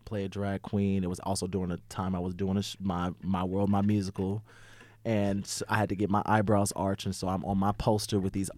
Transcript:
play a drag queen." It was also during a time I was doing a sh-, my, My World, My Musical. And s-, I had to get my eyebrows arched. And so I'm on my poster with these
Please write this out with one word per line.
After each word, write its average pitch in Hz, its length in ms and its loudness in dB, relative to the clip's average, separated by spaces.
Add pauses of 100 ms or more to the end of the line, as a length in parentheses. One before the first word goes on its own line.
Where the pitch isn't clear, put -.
play 101 200 -4
a 98 40 -4
drag 98 340 -4
queen." 98 400 2
It 90 80 0
was 90 100 -4
also 95 260 -2
during 92 240 -2
a 85 80 -4 (100)
time 92 260 -4
I 87 40 0
was 90 160 -4
doing 95 240 0
a 101 40 2
sh-, - 180 -10
my, 90 320 0 (100)
My 92 220 0
World, 98 260 2
My 101 100 4
Musical. 101 640 0 (600)
And 101 400 2
s-, - 240 -6
I 107 100 2
had 104 100 2
to 101 80 -4
get 95 140 0
my 101 160 2
eyebrows 101 500 4
arched. 98 300 -2
And 98 100 -2
so 92 120 -4
I'm 92 160 -2
on 98 140 0
my 98 140 4
poster 107 480 0
with 95 140 0
these 98 240 -2